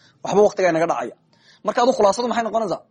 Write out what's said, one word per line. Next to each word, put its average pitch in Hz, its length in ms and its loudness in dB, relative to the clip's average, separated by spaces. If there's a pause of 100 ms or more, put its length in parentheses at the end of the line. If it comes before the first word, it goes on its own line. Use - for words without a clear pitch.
(220)
waxba - 200 0
waqtigaa 196 280 2
inaga 160 160 0
dhacaya. 123 300 -6 (480)
Marka 208 180 -2
adu 247 100 4
khulaasadu 226 360 2
maxay 226 160 -2
noqonaysaa? 208 460 -4